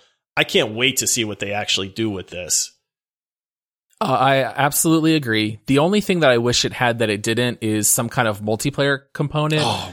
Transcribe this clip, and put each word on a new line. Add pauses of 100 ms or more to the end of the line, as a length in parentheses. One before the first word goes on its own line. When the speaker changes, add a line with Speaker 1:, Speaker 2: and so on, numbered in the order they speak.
(380)
Speaker 1:
I
can't
wait
to
see
what
they
actually
do
with
this. (1300)
Speaker 2:
Uh,
I (100)
absolutely
agree.
The
only
thing
that
I
wish
it
had
that
it
didn't
is
some
kind
of
multiplayer (140)
component,
Speaker 1:
Oh,